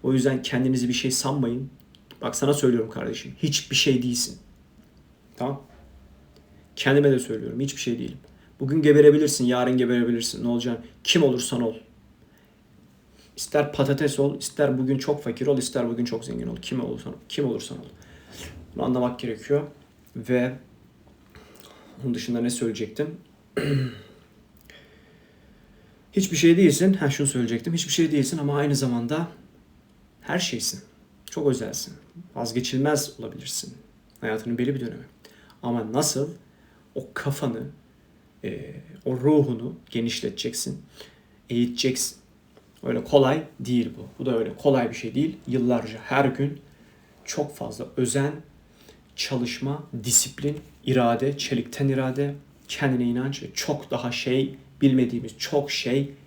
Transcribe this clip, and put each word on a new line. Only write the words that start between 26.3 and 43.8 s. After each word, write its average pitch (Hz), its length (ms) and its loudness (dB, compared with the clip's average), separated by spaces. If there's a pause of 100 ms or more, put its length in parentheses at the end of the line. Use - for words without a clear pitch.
şey 170 200 8
değilsin. 185 380 6
Ha, 147 160 2
şunu 143 160 0
söyleyecektim. 120 480 -2
Hiçbir - 180 -4
şey 160 200 2
değilsin 147 260 0
ama 143 180 0
aynı 143 200 2
zamanda 127 520 -2 (920)
her - 180 -4
şeysin. - 420 -4 (540)
Çok 147 120 -2
özelsin. - 480 -2 (400)
Vazgeçilmez 127 840 -2
olabilirsin. - 540 -10 (460)
Hayatının 110 380 -4
belli 131 160 0
bir 131 60 -4
dönemi. - 240 -8 (580)
Ama 117 300 -4
nasıl 143 360 0 (680)
o - 200 -8
kafanı, 131 480 -4 (840)
e, - 300 -10 (300)
o 127 120 -2
ruhunu 127 580 2 (160)
genişleteceksin, - 920 -4 (680)
eğiteceksin. 120 680 -2 (640)
Öyle 120 220 -4
kolay 143 380 6 (180)
değil 120 380 0